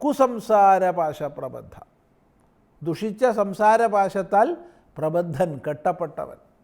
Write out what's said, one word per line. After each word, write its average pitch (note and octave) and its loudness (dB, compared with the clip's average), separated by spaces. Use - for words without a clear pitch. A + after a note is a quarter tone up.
കുസംസാരപാശപ്രബദ്ധ, F#3 0
ദുഷിച്ച G#3 -4
സംസാരപാശത്താൽ G3+ 2
പ്രബദ്ധൻ, E3 -2
കെട്ടപ്പെട്ടവൻ, D#3+ -6